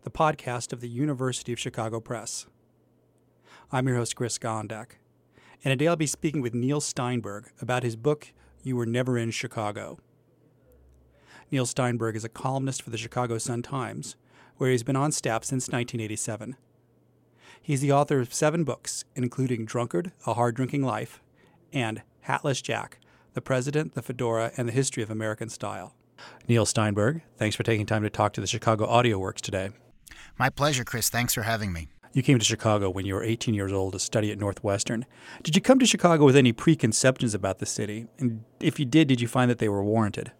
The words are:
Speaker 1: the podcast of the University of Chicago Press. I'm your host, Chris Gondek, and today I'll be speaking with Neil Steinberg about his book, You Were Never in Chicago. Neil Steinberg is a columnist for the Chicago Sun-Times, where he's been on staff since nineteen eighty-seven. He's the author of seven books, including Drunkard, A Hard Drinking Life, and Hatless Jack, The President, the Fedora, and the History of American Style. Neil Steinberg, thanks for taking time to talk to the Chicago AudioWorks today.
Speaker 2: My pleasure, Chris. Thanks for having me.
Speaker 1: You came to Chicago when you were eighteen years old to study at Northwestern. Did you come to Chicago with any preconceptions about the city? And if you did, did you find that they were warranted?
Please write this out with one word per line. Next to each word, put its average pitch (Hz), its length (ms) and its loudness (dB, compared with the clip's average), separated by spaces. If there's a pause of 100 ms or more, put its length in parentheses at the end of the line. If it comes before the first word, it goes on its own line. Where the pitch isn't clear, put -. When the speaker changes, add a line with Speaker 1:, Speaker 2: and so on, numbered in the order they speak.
Speaker 1:
the 123 80 -8
podcast 135 600 -2
of 120 80 -10
the 120 80 -10
University 127 640 -4
of - 60 -8
Chicago 113 420 -6
Press. - 440 -10 (1300)
I'm 131 160 0
your 127 80 2
host, 117 220 -2
Chris 117 200 -4
Gondek, 110 600 -8 (680)
and 139 80 2
today 135 160 2
I'll 170 80 4
be 156 120 -2
speaking 151 340 -2
with 120 120 -4
Neil 135 280 0
Steinberg 120 800 -6
about 123 220 -2
his 113 120 -2
book, 147 380 -2 (300)
You 131 120 -4
Were 120 100 0
Never 123 320 0
in 113 140 -2
Chicago. 104 680 -6 (1500)
Neil 131 160 0
Steinberg 117 520 0
is 107 80 -6
a - 40 -10
columnist 135 520 -4
for - 80 -16
the 113 80 -6
Chicago 117 400 -4
Sun-Times, 120 800 -6 (400)
where 131 140 2
he's 120 120 2
been 135 140 0
on 151 160 0
staff 113 320 -2
since - 260 -4
nineteen 120 300 -4
eighty-seven. 107 560 -8 (1040)
He's 139 180 -2
the 139 140 4
author 139 260 4
of 120 140 -4
seven 156 320 2
books, - 400 -8 (100)
including 123 480 -2
Drunkard, 120 480 -4 (160)
A 113 60 0
Hard 120 240 2
Drinking 131 260 -2
Life, 120 380 -6 (500)
and 110 300 -2 (260)
Hatless 135 340 0
Jack, - 380 -6 (360)
The 127 60 -6
President, 143 520 -2
the 131 80 -6
Fedora, 117 560 -2
and 120 100 -2
the 113 60 -4
History 131 280 0
of 104 80 -6
American 110 380 -4
Style. 101 480 -10 (500)
Neil 117 200 6
Steinberg, 107 560 2 (160)
thanks 107 180 0
for 110 80 -4
taking 107 220 0
time 107 180 0
to 104 60 -2
talk 104 240 2
to 110 80 -6
the 95 60 -4
Chicago 110 380 0
AudioWorks 104 540 2
today. 98 300 -4 (680)
Speaker 2:
My 127 120 2
pleasure, 143 340 0
Chris. - 260 -2
Thanks 120 260 0
for 117 80 -4
having 107 280 0
me. 80 180 -8 (220)
Speaker 1:
You 131 120 2
came 135 160 6
to 107 60 2
Chicago 104 440 2
when 95 160 -4
you 98 80 -2
were 98 100 -2
eighteen 113 300 0
years 98 180 0
old 95 220 0
to 95 60 -8
study 107 320 0
at 104 80 -8
Northwestern. 101 680 -2 (380)
Did 156 120 0
you 196 60 6
come 269 160 8
to 254 80 6
Chicago 165 400 6
with 131 100 10
any 127 160 8
preconceptions 131 840 2
about 95 240 -2
the - 80 -4
city? 110 400 -6 (100)
And 113 260 -2 (160)
if 156 200 0
you 143 60 0
did, 147 220 6
did 127 140 4
you 117 60 0
find 127 240 2
that 113 80 0
they 110 100 2
were 101 140 0
warranted? 107 560 0